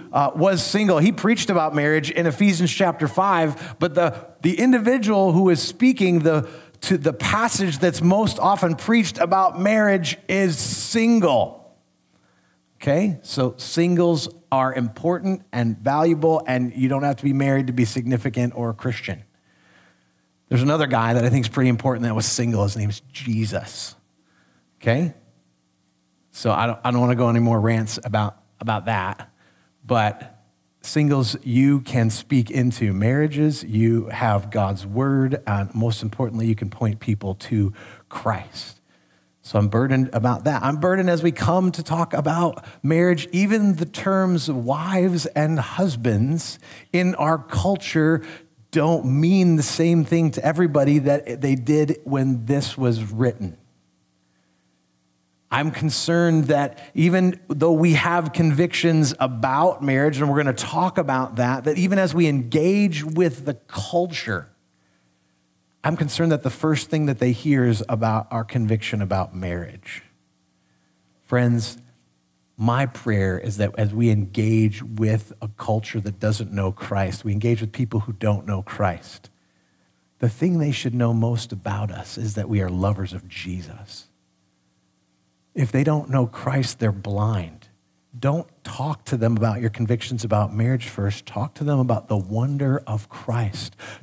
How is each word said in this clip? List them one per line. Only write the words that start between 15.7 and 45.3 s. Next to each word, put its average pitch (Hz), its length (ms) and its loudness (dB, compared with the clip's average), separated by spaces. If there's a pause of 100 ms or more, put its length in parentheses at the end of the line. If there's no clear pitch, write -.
valuable, 156 680 2
and 123 300 -2
you 131 140 2
don't 135 140 -2
have 143 120 0
to - 80 -10
be 139 80 2
married 135 360 2
to 127 60 -2
be 123 120 2
significant 120 720 -2
or 117 140 -4
a - 20 -4
Christian. 104 500 -8 (1300)
There's 123 120 2
another 151 240 2
guy 117 280 2
that 120 100 2
I 127 60 2
think 123 160 2
is 110 40 -6
pretty 127 200 2
important 120 340 0
that 117 100 0
was 110 120 0
single. 117 380 0
His 101 120 0
name's 104 240 -4 (140)
Jesus. 110 840 -6 (880)
Okay? 143 320 0 (1200)
So - 200 -2
I 98 140 0
don't, 117 180 -4
I 123 80 0
don't 120 80 2
wanna 123 160 4
go 120 140 2
any 117 100 4
more 117 220 4
rants 113 420 0
about, 104 360 -2 (200)
about 107 280 -4
that, 104 440 -4 (540)
but 107 580 -2 (380)
singles, 143 600 2
you 135 380 4
can 120 300 0
speak 120 420 0
into 120 400 0
marriages. 143 720 2
You 113 440 2
have 104 440 -2
God's 98 340 -2
word, 135 640 0
and 101 260 -2
most 113 300 -2
importantly, 113 440 -4
you 110 80 2
can 104 140 -6
point 107 300 -4
people 101 360 -4
to 101 360 -2 (380)
Christ. - 720 -8 (640)
So - 140 -2
I'm 101 80 4
burdened 131 460 2
about 123 320 0
that. 139 180 0
I'm 143 140 -2
burdened 185 320 2
as 170 120 2
we 170 120 2
come 180 400 2
to 165 100 -8
talk 165 300 -2
about 156 500 0 (180)
marriage. 165 520 2
Even 202 420 2
the 160 100 -4
terms 185 640 0
wives 160 760 0
and 151 340 0